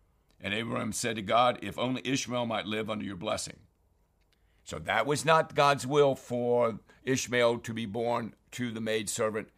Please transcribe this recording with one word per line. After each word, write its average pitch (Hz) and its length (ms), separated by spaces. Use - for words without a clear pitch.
And 98 140
Abraham 117 380
said 110 240
to 107 60
God, 117 400
"If - 180
only 127 260
Ishmael 123 400
might 107 200
live 107 240
under 104 160
your 101 100
blessing." 107 440
So - 140
that 95 260
was 135 180
not 160 320
God's 143 300
will 139 300
for 120 640
Ishmael 120 560
to 117 140
be 113 120
born 117 500
to 120 200
the 110 100
maidservant 110 760